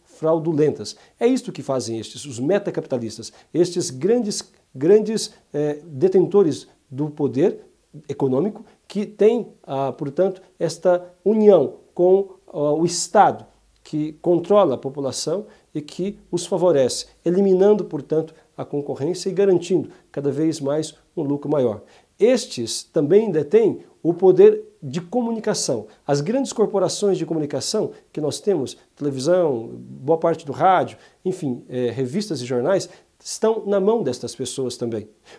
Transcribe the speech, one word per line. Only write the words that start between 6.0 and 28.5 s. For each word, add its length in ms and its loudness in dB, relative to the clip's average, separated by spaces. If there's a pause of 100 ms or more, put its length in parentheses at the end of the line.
do 220 -6
poder 480 0 (500)
econômico 560 -2 (220)
que 180 -6
têm, 440 0 (160)
ah, 340 -4
portanto, 420 -2 (200)
esta 520 0 (120)
união 500 6 (180)
com, 360 4 (180)
ah, 260 -2
o 120 0
Estado, 600 2 (400)
que 360 -6
controla 540 4
a 20 -6
população 640 -6 (300)
e 80 -6
que 360 -8 (120)
os 160 -4
favorece, 580 2 (180)
eliminando, 640 4
portanto, 500 -4 (220)
a 80 -8
concorrência 640 -6
e 40 -2
garantindo 580 0 (200)
cada 220 -4
vez 260 -2
mais 360 -4 (200)
um 80 -4
lucro 280 -4
maior. 320 0 (360)
Estes 640 0
também 480 2
detêm 500 2 (220)
o 120 0
poder 500 6 (180)
de 200 -8
comunicação. 840 -4 (200)
As 160 0
grandes 280 -2
corporações 680 0
de 80 -6
comunicação 640 -4 (200)
que 120 -8
nós 180 -4
temos, 340 -2 (220)